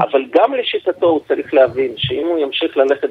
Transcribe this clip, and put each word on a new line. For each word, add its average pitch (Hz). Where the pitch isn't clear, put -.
אבל 131
גם 220
לשיטתו 202
הוא 156
צריך -
להבין 131
שאם 131
הוא 170
ימשיך 151
ללכת 139